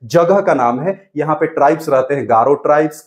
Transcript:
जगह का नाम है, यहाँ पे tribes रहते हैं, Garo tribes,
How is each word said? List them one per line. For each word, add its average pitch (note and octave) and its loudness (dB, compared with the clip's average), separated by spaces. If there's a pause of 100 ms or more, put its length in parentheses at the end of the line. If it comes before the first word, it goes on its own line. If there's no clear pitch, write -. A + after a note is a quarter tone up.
जगह E3+ 2
का F#3 0
नाम B2 0
है, - -8
यहाँ D3+ -2
पे D3+ -2
tribes D#3 0
रहते C3+ 0
हैं, B2+ -4
Garo A#2+ 2
tribes, D3+ 0